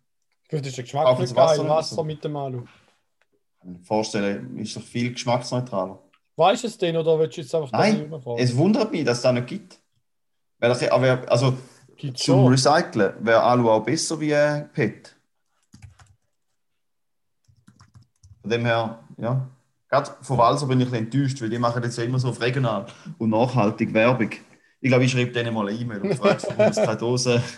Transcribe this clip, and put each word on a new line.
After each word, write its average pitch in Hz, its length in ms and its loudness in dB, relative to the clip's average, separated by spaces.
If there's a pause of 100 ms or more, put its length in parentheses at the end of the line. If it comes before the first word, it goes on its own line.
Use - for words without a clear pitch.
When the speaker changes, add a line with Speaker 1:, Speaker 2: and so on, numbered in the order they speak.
(480)
Speaker 1:
Vielleicht 143 180 -6
ist 131 120 -10
der 127 60 -10
Geschmack 139 220 -2
Speaker 2:
Kaufen 127 160 4
Speaker 1:
nicht 123 80 -4
Speaker 2:
sie 117 60 -6
Wasser 160 220 6
Speaker 1:
geil, 147 80 -2
Speaker 2:
oder 156 100 0
Speaker 1:
Wasser 160 200 -4
Speaker 2:
so? 165 80 -4
Speaker 1:
mit 151 200 -8
dem 151 120 -6
Alu. 131 280 -8
Speaker 2:
Ich - 1000 -20
kann 90 120 -18
mir 87 60 -18
vorstellen, 107 800 -4
ist - 180 -10
doch 113 60 -12
viel 120 300 -6
geschmacksneutraler. 120 880 -4 (380)
Speaker 1:
Weißt 190 260 2
du 240 40 -6
es 220 100 -10
denn, 170 180 -2
oder 160 240 2
willst 160 180 -2
du 170 40 -12
jetzt - 120 -12
einfach 151 180 -4
da 113 60 -2
Speaker 2:
Nein, 190 220 4
Speaker 1:
nicht 151 100 -10
mehr 156 120 -14
fragen? 120 200 -8
Speaker 2:
es 120 140 0
wundert 208 360 2
mich, 165 120 -2
dass 120 140 0
es - 60 -10
das 127 100 4
nicht 123 140 -2
gibt. - 320 -14 (800)
Weil 120 100 2
das, 127 200 0
aber, 127 400 2
also, 127 280 2 (420)
Speaker 1:
Gibt 131 180 -10
Speaker 2:
Zum 139 260 4
Speaker 1:
schon. 127 100 6
Speaker 2:
Recyceln 135 720 2
wäre 113 180 6
Alu 120 260 4
auch 110 140 4
besser 160 380 -2
wie, 151 100 -2
äh, 147 380 2
pet. - 480 -6 (3250)
Von 101 100 -10
dem 117 140 0
her, 113 380 0 (140)
ja. 131 320 -4 (400)
Gerade 143 220 0 (120)
von 127 140 -4
Walser 131 300 4
bin 127 120 2
ich 123 80 2
ein 123 40 -6
bisschen 110 140 -4
enttäuscht, 135 360 -2
weil 110 80 -4
die 117 100 -4
machen 120 240 -2
jetzt 120 140 -4
ja 117 80 -4
immer 127 140 -2
so 123 100 0
auf 113 100 -8
regional 120 460 -2 (320)
und 113 140 -2
nachhaltig 110 600 0
Werbung. 113 360 2 (500)
Ich - 100 -2
glaube, 127 140 4
ich 123 80 2
schreibe 123 220 -2
denen 117 200 -2
mal 107 140 -2
eine 107 100 -4
E-Mail 120 260 -8
und 196 120 -2
frage, - 260 0 (140)
warum 214 160 4
es 214 60 -2
keine 151 200 0
Dose 120 460 0 (140)